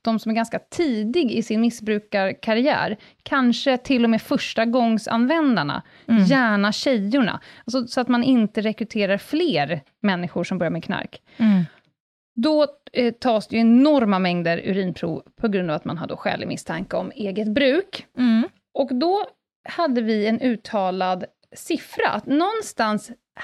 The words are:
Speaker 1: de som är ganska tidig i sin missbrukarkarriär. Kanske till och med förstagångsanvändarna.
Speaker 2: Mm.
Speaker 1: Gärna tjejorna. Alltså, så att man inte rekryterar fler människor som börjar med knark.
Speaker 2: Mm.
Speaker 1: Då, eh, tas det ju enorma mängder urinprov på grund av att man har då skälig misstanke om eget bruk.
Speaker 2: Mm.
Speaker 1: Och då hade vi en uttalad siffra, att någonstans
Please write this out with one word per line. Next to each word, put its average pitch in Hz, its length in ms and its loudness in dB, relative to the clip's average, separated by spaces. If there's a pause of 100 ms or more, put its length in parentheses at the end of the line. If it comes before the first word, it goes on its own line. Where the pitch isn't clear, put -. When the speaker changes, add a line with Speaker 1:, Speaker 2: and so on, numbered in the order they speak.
Speaker 1:
de 226 160 0
som 220 120 -4
är 226 60 -2
ganska 226 220 -2
tidig 240 720 -2
i 226 100 0
sin 220 180 -2
missbrukarkarriär. 214 1400 0 (260)
Kanske 254 540 0
till 247 280 0
och 226 60 4
med 220 120 0
förstagångsanvändarna. 233 1600 0 (260)
Speaker 2:
Mm. 220 160 6
Speaker 1:
Gärna 214 480 4
tjejorna. 226 680 0 (240)
Alltså, 247 220 -4
så - 140 -4
att 240 80 -2
man 247 160 2
inte 226 360 2
rekryterar 208 580 -2
fler 175 600 -2 (220)
människor 175 420 -2
som 185 140 -4
börjar 170 120 -2
med 165 140 -6
knark. - 380 -8 (140)
Speaker 2:
Mm. 208 260 4 (760)
Speaker 1:
Då, 302 300 2 (260)
eh, 233 220 0
tas 226 340 0
det - 80 -4
ju 226 40 2
enorma 233 580 6
mängder 175 460 0
urinprov 180 580 -4 (180)
på 233 80 0
grund 185 220 0
av 151 60 0
att 156 80 -10
man 170 140 -6
har 170 80 -8
då - 100 -8
skälig - 320 -4
misstanke 180 480 -8
om 185 180 -4
eget 208 340 -6
bruk. 269 580 0 (120)
Speaker 2:
Mm. 240 300 2 (300)
Speaker 1:
Och 269 160 -2
då 349 300 2 (440)
hade 277 320 0
vi 220 260 0
en 220 140 0
uttalad 185 840 -2 (320)
siffra, - 520 -4
att 208 180 -4
någonstans 285 840 -2 (340)